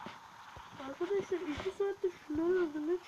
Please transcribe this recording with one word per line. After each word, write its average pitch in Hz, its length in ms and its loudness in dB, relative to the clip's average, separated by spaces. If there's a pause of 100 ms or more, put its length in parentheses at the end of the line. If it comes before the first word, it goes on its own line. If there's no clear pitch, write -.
(880)
Arkadaşlar 381 480 2
iki 320 340 -2
saattir - 400 2 (160)
şunları 320 260 4
öldürmeye 320 440 2 (100)